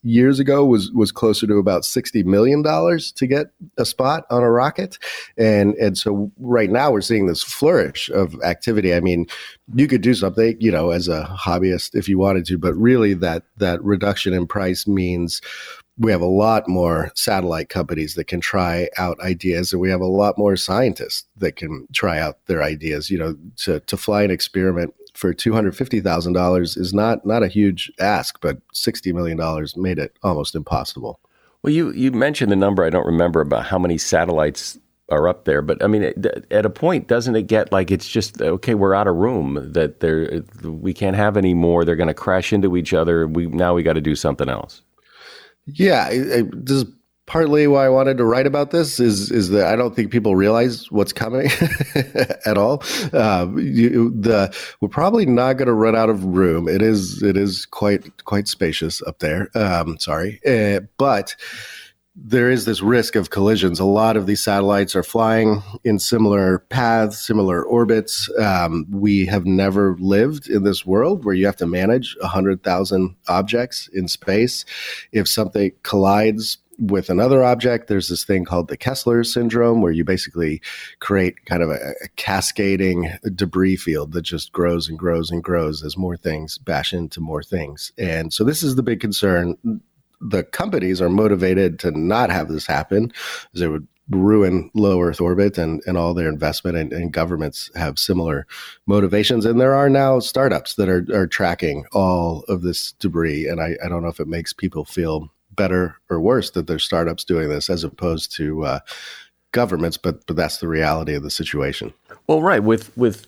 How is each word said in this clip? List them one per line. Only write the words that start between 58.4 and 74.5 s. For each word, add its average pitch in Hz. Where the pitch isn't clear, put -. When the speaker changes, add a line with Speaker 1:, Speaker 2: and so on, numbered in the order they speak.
Speaker 1:
spacious -
up -
there. 87
Um, 85
sorry, 85
uh, 104
but 123
there 123
is 123
this 98
risk 113
of 95
collisions. 95
A 92
lot 107
of 101
these 101
satellites 101
are 92
flying 110
in 107
similar 101
paths, 113
similar 95
orbits. 113
Um, 85
we 101
have 92
never 95
lived 110
in 101
this 98
world 127
where 98
you 95
have 98
to 85
manage 98
a 92
hundred 95
thousand 92
objects 98
in 92
space. 107